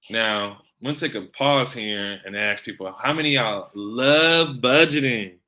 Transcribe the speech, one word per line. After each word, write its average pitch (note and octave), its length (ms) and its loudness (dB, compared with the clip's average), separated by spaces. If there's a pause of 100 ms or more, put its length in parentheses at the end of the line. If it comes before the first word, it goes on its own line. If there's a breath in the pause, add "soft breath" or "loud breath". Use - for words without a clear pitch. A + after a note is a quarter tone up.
Now, G#2+ 520 -2 (200)
I'm A2 40 -16
gonna D3 120 -6
take D3 180 -6
a G#2+ 60 -8 (160)
pause C#3 360 0
here G#2 520 -6
and G2 100 -14
ask G#2 280 -4
people, F#2+ 280 -12
how C3 220 -4
many D3+ 220 0
of C3 80 2
y'all G#2 300 -4
love C#3+ 840 2
budgeting? B2+ 800 2 (100)